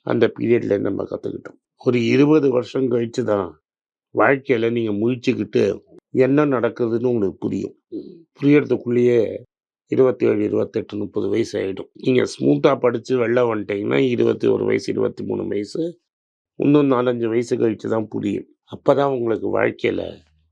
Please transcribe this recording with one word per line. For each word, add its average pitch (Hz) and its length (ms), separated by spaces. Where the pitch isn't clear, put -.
அந்த 113 360
பீரியட்லேருந்து 107 400
நம்ம 98 240
கத்துக்கிட்டோம். - 560
ஒரு 123 200
இருபது 139 440
வருஷம் 123 420
கழிச்சு 120 320
தான் 101 400
வாழ்க்கையில 117 580
நீங்க 113 200
முழிச்சுக்கிட்டு 110 880
என்ன 135 360
நடக்குதுன்னு 117 600
உங்களுக்கு 113 320
புரியும். 101 380
புரியறதுக்குள்ளேயே 120 1000
இருபத்தேழு, 117 560
இருபத்தெட்டு, 104 540
முப்பது 101 320
வயசு 104 300
ஆயிடும். 95 340
நீங்க 123 300
ஸ்மூத்தா 139 400
படிச்சு 120 480
வெளில 113 40
வந்துட்டீங்கன்னா, 117 800
இருபத்தி 117 380
ஒரு 110 180
வயசு, 110 260
இருபத்தி - 320
மூணு 101 240
வயசு, 104 520
இன்னும் 143 360
நாலஞ்சு 123 360
வயசு 117 300
கழிச்சு 110 320
தான் 110 180
புரியும். 104 380
அப்பதான் 139 360
உங்களுக்கு 104 480
வாழ்க்கையில 95 580